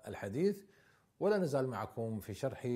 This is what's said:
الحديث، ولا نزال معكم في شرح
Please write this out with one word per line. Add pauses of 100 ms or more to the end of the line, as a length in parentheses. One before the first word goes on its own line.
الحديث، (560)
ولا
نزال
معكم
في
شرح